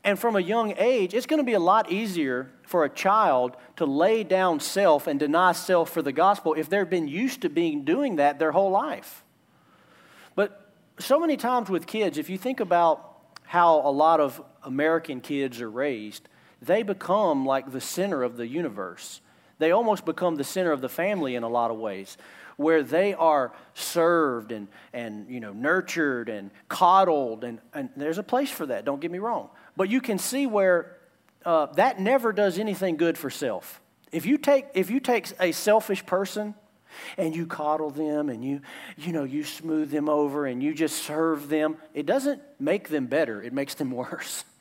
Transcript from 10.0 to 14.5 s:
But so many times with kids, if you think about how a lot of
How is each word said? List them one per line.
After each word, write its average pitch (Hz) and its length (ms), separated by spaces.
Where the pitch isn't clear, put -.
But - 360
so 277 200
many 320 180
times 240 320
with 175 180
kids, 196 300
if 151 140
you 185 80
think 254 220
about 175 460
how 165 420
a 143 40
lot 156 300
of 135 200